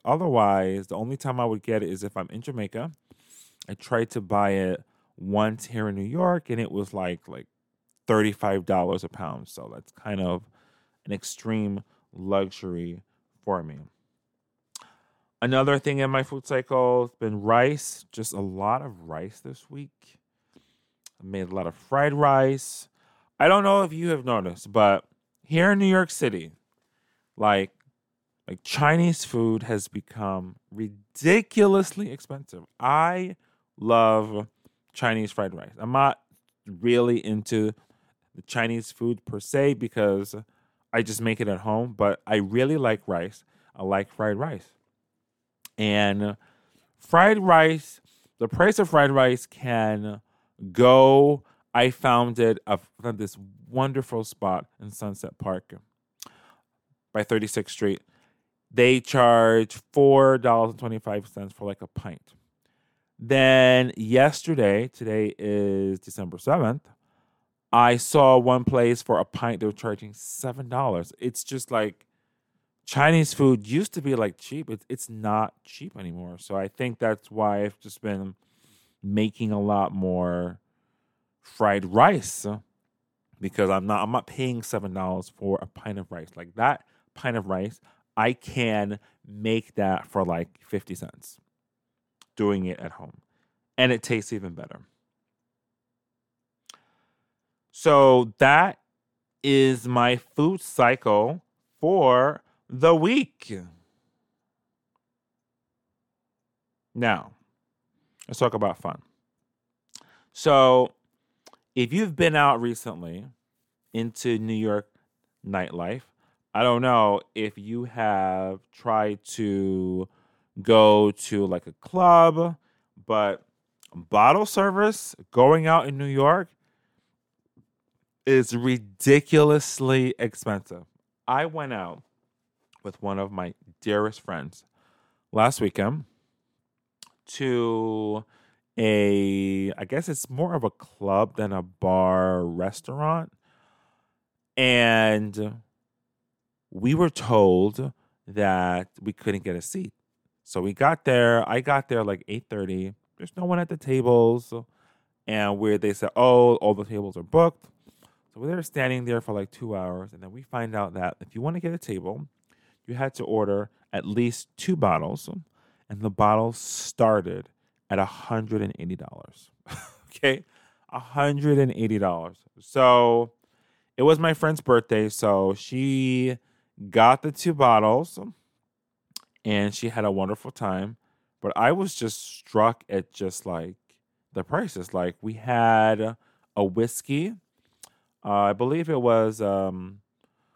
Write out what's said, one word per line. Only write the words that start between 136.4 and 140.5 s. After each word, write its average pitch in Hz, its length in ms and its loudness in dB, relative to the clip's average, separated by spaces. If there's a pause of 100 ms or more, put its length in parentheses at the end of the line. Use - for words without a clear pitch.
to 113 960 -4 (540)
a, 98 1000 2
I 104 60 -10
guess 139 240 -6
it's 151 200 -8
more 165 260 -4